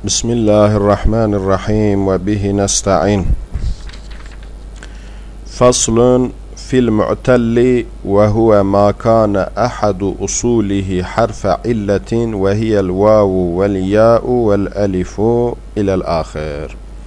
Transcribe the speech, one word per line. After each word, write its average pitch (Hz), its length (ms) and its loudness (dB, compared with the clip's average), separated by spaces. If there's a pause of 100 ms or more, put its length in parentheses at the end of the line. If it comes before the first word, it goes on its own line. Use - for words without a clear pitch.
بسم - 200 -2
الله 107 460 4
الرحمن 104 580 2
الرحيم، 98 720 0
وبه 98 440 0
نستعين. 98 760 0 (2250)
فصل 123 720 4 (260)
في - 240 0
المعتل، 117 1040 2 (200)
وهو 104 580 4
ما 101 280 2
كان 110 440 2 (220)
أحد 104 440 -2 (240)
أصوله 98 800 -2
حرف 110 420 -2
علة، 101 680 -2 (320)
وهي 104 360 0
الواو 98 520 4 (260)
والياء 101 720 2
والألف 101 920 0 (560)
إلى 98 160 0
الآخر. 78 840 -4 (320)